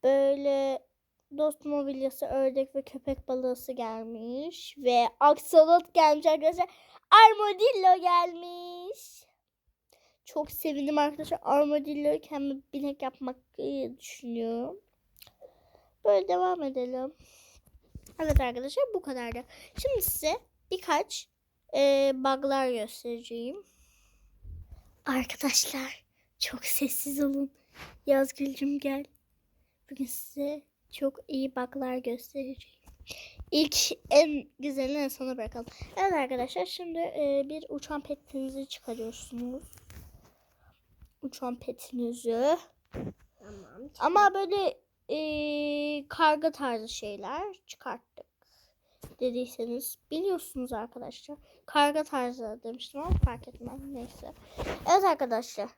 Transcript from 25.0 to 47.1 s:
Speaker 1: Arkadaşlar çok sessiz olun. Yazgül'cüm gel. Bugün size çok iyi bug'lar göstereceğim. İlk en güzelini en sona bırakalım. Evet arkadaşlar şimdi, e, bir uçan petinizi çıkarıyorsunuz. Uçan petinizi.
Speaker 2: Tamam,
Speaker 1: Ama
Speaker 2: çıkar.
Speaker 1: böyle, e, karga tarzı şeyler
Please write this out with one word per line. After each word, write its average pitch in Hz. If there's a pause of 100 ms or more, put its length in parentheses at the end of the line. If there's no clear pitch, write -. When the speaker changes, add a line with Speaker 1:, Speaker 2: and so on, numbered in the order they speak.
Speaker 1:
Arkadaşlar 262 (340)
çok -
sessiz 277
olun. 277 (560)
Yazgül'cüm 277
gel. 277 (840)
Bugün 269
size 285 (300)
çok 277 (100)
iyi 269
bug'lar 254
göstereceğim. 254 (720)
İlk 302 (340)
en 294 (100)
güzelini 269
en 277
sona 262
bırakalım. 233 (300)
Evet 381
arkadaşlar 269
şimdi, 339
e, 285
bir 311
uçan 294
petinizi 269
çıkarıyorsunuz. 240 (1600)
Uçan 247
petinizi. 240 (800)
Speaker 2:
Tamam, 208
Speaker 1:
Ama 392
Speaker 2:
çıkar. 381
Speaker 1:
böyle, 392 (320)
e, 294
karga 302
tarzı 233
şeyler 214 (240)